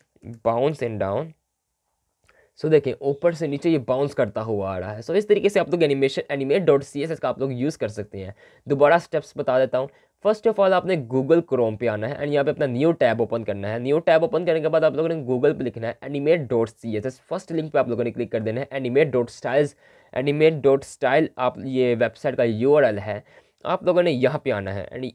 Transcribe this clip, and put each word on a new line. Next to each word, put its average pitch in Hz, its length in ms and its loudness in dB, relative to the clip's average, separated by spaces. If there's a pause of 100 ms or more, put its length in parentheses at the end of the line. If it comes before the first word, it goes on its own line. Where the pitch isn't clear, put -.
(460)
bounce 131 360 0
and 110 200 -4
down, 123 300 -4 (1300)
so 156 100 -2
देखें 143 220 4 (100)
ऊपर 143 320 0
से 156 140 -6
नीचे 143 220 -2
ये 156 100 4
बाउंस 135 340 -2
करता 110 260 -2
हुआ 101 340 -4
आ 92 40 -6
रहा 92 140 -8
है। 110 100 -12
So, 156 120 -6
इस 208 140 0
तरीके 202 200 4
से 202 120 2
आप 143 100 -2
लोग 170 120 2
एनिमेशन, 135 400 2 (100)
animate 143 360 0
dot 139 160 4
C 143 220 -8
S 165 60 -6
S 151 80 -8
का 131 80 -4
आप 127 120 -4
लोग 135 120 -4
यूज़ 131 260 -4
कर 117 100 -4
सकते 104 300 -10
हैं। 95 160 -12 (320)
दोबारा 156 320 6
स्टेप्स - 380 -4
बता 131 220 0
देता 131 200 0
हूँ। 135 100 -4 (360)
First 214 240 0
of 214 120 0
all 190 120 4
आपने 180 240 0 (120)
Google 131 340 2 (100)
Chrome 113 260 0
पे 120 80 -4
आना 107 200 -2
है 143 100 -8
and 143 160 -4
यहाँ 143 120 2
पे - 60 0
अपना 147 160 -2
न्यू 135 260 0
टैब 117 280 2
ओपन 113 240 -2
करना 101 240 -4
है। 117 120 -4
न्यू 139 200 0
टैब 160 240 4
ओपन 160 220 -2
करने 160 140 0
के 151 80 -2
बाद 160 160 2
आप 151 120 2
लोगों 165 120 -2
ने 165 180 -4
Google 127 320 2
पे 135 60 -6
लिखना 113 240 -6
है 120 120 -10
animate 143 520 0
dot 113 220 0
C 113 280 -8
S 127 100 -6
S। - 80 -20 (100)
फर्स्ट 175 220 -8
लिंक 156 200 -4
पे 147 60 2
आप 123 100 2
लोगों 117 160 -2
ने 117 60 -2
क्लिक 117 220 -6
कर 110 80 -2
देना 110 200 -4
है, 139 80 -10 (120)
animate 131 360 2
dot 120 200 -2
styles, 143 400 0 (360)
animate 147 540 2
dot 139 280 2
style 143 340 2 (100)
आप, 127 200 0
ये 127 360 0
वेबसाइट 120 420 -2
का 123 80 2
यूआरएल 120 560 4
है, 104 220 -8 (420)
आप 170 220 -4
लोगों 175 160 4
ने 175 80 2
यहाँ 131 340 0
पे 131 60 -2
आना 98 220 -4
है। 98 160 -8
And 131 160 -10 (100)